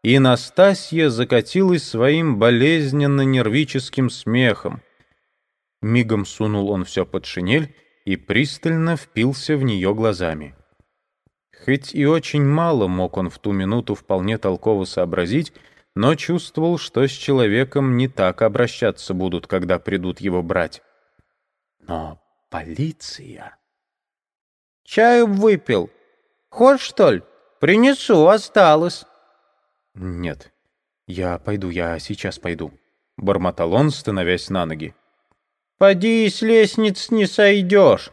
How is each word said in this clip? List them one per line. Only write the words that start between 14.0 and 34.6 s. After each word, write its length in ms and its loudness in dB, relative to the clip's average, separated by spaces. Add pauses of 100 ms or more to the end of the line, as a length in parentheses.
толково 480 -2
сообразить, 680 -4 (440)
но 200 2
чувствовал, 640 -4
что 280 -2
с 60 -2
человеком 840 0
не 100 0
так 340 -2
обращаться 720 -2
будут, 340 -4
когда 320 -2
придут 420 -6
его 220 -2
брать. 380 -4 (1000)
Но 420 -12 (280)
полиция. 1080 -12 (1300)
«Чаю 440 4
б 60 -2
выпил. 560 0 (600)
Хочешь, 360 4
что 260 2
ли? 120 -2 (360)
Принесу, 680 4
осталось». 800 2 (920)
«Нет, 540 -8 (540)
я 320 -4
пойду, 300 -6
я 280 -4
сейчас 400 -10
пойду», 340 -8 (460)
бормотал 560 -2
он, 160 2
становясь 600 -4
на 160 -2